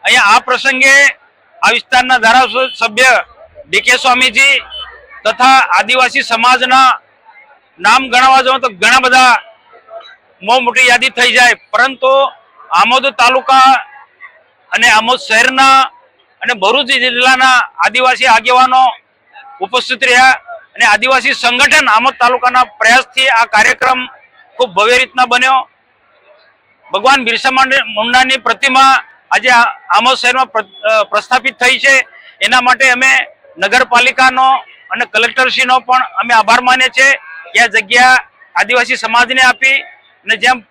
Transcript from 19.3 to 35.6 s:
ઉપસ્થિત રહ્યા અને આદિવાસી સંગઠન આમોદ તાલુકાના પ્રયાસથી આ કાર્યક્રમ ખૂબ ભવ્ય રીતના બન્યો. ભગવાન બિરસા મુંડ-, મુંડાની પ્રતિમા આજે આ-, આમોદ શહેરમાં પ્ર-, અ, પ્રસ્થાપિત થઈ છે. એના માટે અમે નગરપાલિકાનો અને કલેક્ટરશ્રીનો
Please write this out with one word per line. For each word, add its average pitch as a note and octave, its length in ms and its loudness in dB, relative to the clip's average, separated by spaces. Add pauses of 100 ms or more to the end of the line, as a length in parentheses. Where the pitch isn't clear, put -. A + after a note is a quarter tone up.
ઉપસ્થિત A#3+ 420 -6
રહ્યા B3+ 280 2 (440)
અને A#3 100 -2
આદિવાસી B3 480 0
સંગઠન C4 560 0
આમોદ A#3 240 0
તાલુકાના B3 500 0
પ્રયાસથી B3 640 -2
આ A#3 180 0
કાર્યક્રમ B3+ 600 -2 (520)
ખૂબ B3 160 -2
ભવ્ય A3 240 0
રીતના B3+ 280 -2
બન્યો. B3+ 440 -2 (1200)
ભગવાન A#3+ 320 0
બિરસા A#3 260 -4
મુંડ-, C4 340 -2
મુંડાની A#3+ 520 -2
પ્રતિમા C4 680 0 (280)
આજે G#3 180 -2
આ-, A#3+ 280 2 (120)
આમોદ A#3 280 0
શહેરમાં B3+ 280 -2
પ્ર-, G#3+ 460 -6
અ, G#3+ 120 0
પ્રસ્થાપિત A#3 520 -4
થઈ B3 240 -2
છે. C4+ 280 0 (340)
એના A#3+ 200 0
માટે B3+ 280 0
અમે C4 280 0 (400)
નગરપાલિકાનો B3+ 1000 0 (360)
અને A3+ 140 -6
કલેક્ટરશ્રીનો B3+ 720 -2